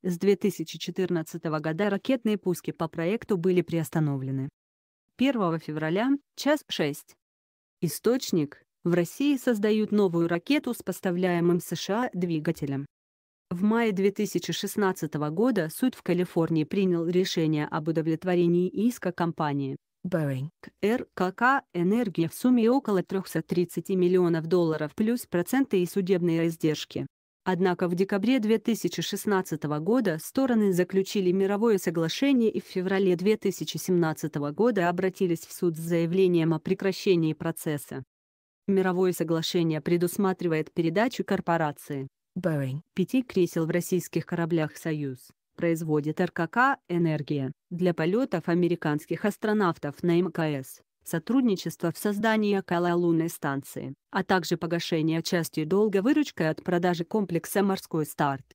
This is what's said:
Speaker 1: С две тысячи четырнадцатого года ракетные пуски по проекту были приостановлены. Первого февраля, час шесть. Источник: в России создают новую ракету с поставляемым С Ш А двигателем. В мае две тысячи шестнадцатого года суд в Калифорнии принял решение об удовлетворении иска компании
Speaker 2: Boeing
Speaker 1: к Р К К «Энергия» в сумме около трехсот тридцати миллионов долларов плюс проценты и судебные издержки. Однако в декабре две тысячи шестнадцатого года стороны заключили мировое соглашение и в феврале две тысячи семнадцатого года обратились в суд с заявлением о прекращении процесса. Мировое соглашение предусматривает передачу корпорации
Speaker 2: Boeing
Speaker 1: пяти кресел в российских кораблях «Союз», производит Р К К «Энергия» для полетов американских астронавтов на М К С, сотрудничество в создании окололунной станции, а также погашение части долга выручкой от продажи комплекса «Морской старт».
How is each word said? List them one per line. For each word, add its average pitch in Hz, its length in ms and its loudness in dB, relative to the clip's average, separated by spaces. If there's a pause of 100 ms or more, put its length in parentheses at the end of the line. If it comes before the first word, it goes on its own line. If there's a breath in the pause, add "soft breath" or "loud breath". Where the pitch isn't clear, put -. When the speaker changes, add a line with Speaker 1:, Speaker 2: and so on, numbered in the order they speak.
Speaker 1:
С 180 140 -2
две 196 180 4
тысячи 170 420 -2
четырнадцатого 170 800 -4
года 160 300 -2
ракетные 214 480 -2
пуски 180 340 -4
по 165 160 -4
проекту 190 500 -4
были 180 240 2
приостановлены. 143 880 -2 (680)
Первого 214 420 0
февраля, 160 520 -2 (240)
час 294 340 0
шесть. - 460 -4 (680)
Источник: 180 800 0 (220)
в 170 100 2
России 269 420 0
создают 214 560 0
новую 170 380 2
ракету 240 460 0
с - 80 -16
поставляемым 175 760 0
С - 160 -8
Ш 214 300 -2
А 240 80 -4
двигателем. 156 720 -4 (640)
В 180 140 -4
мае 220 300 2
две 190 180 2
тысячи 185 420 -4
шестнадцатого 170 760 -2
года 190 380 0
суд 254 260 -2
в - 80 -20
Калифорнии 165 640 0
принял 175 420 0
решение 165 580 0
об 160 240 -6
удовлетворении 175 800 2
иска 202 420 -2
компании 147 640 -2 (320)
Speaker 2:
Boeing 143 400 -2 (140)
Speaker 1:
к - 80 -20 (120)
Р 220 320 0
К 185 200 -2
К 262 300 2 (100)
«Энергия» 175 560 0
в - 40 -14
сумме 240 380 4
около 214 320 2
трехсот 185 420 -4
тридцати 180 520 -2
миллионов 180 500 4
долларов 160 480 2
плюс 233 300 0
проценты 202 560 0
и 180 40 2
судебные 175 640 0
издержки. 156 580 -2 (400)
Однако 180 420 0
в 175 80 0
декабре 202 440 2
две 220 200 2
тысячи 185 420 -2
шестнадцатого 175 800 -2
года 185 420 0
стороны 233 500 2
заключили 185 600 0
мировое 196 480 2
соглашение 214 720 2
и 202 100 -4
в - 40 -18
феврале 190 500 2
две 202 220 2
тысячи - 400 -4
семнадцатого 156 760 0
года 196 360 2
обратились 180 600 0
в - 40 -20
суд 175 240 -2
с 156 40 -10
заявлением 170 760 2
о 156 60 0
прекращении 180 760 0
процесса. 151 680 -6 (640)
Мировое 185 460 2
соглашение 165 680 0
предусматривает 175 880 0
передачу 180 520 0
корпорации 156 840 -2 (300)
Speaker 2:
Boeing 147 440 -2 (120)
Speaker 1:
пяти 247 300 0
кресел 170 420 0
в 160 60 -4
российских 170 540 -2
кораблях 165 520 -2
«Союз», 147 520 -6 (260)
производит 156 640 0
Р 175 100 0
К 165 160 -2
К 262 300 2 (100)
«Энергия» 151 640 0 (200)
для 175 240 0
полетов 180 520 0
американских 170 800 0
астронавтов 202 800 0
на 170 160 4
М 180 120 0
К - 100 -4
С, 147 400 -4 (220)
сотрудничество 180 880 0
в - 60 -8
создании 208 580 0
окололунной 175 720 2
станции, 139 680 -8 (160)
а 190 120 -2
также 180 340 0
погашение 165 680 -2
части 160 400 -2
долга 190 380 2
выручкой 262 480 0
от - 140 -4
продажи 175 400 0
комплекса 190 600 -2
«Морской 185 420 0
старт». 139 500 -2